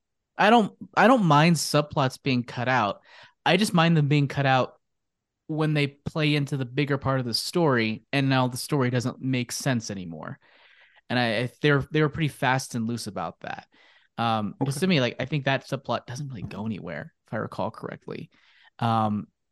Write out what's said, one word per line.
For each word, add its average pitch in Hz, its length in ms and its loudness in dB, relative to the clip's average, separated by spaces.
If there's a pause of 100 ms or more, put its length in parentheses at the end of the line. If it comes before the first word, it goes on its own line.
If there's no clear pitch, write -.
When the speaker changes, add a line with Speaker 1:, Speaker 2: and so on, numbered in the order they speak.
(360)
Speaker 1:
I 190 140 4
don't, 226 220 4 (220)
I 180 140 6
don't 247 160 6
mind 156 320 6
subplots 147 680 0
being 127 220 0
cut 123 240 -6
out. 113 320 0 (460)
I 160 100 6
just 202 180 0
mind 170 220 4
them 147 120 2
being 143 200 2
cut 139 180 -4
out 131 280 2 (720)
when 156 280 0
they 143 140 2
play 151 460 -2
into 143 220 -2
the 131 100 -2
bigger 139 320 -2
part 135 220 0
of 120 60 -4
the 113 80 -4
story, 120 800 0
and 135 160 0
now 131 200 4
the 123 80 -8
story 127 340 0
doesn't 123 300 -2
make 127 300 -2
sense 123 400 -2
anymore. 87 480 -12 (680)
And 120 100 0
I, 117 200 0
I, 123 140 -4 (100)
they're, 143 280 4
they 156 120 2
were 151 60 4
pretty 151 200 -2
fast 131 460 -2
and 117 120 -2
loose 117 200 -6
about 92 340 -8
that. - 260 -12 (520)
Um, 113 420 -2
'cause 135 160 -2
Speaker 2:
Okay. 151 40 -6
Speaker 1:
to 190 60 0
me, 175 140 4
like, 120 180 0
I 123 60 -4
think 135 220 -4
that 135 200 0
subplot 117 400 -6
doesn't 135 220 -10
really 127 140 -12
go - 240 -10
anywhere, 87 460 -8 (140)
if - 80 -14
I 113 40 -4
recall 107 320 -6
correctly. - 600 -14 (480)
Um, 110 480 0 (260)